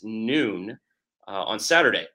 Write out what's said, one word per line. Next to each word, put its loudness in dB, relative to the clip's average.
noon, -2
uh, -6
on -4
Saturday. 4